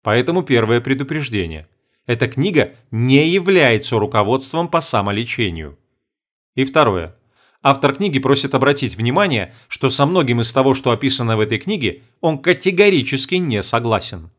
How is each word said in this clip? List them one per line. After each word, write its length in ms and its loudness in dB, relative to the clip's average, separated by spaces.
Поэтому 420 0
первое 380 2
предупреждение. 840 -6
Эта 220 -2
книга 480 0
не 360 4
является 720 2
руководством 720 0
по 120 0
самолечению. 1000 -4
И 100 -2
второе. 520 0
Автор 320 2
книги 240 -2
просит 340 0
обратить 440 0
внимание, 580 -2
что 220 -4
со 160 2
многим 360 2
из 120 -2
того, 220 4
что 160 -2
описано 460 0
в 20 0
этой 180 0
книге, 460 -4
он 160 0
категорически 1000 0
не 280 -2
согласен. 760 -4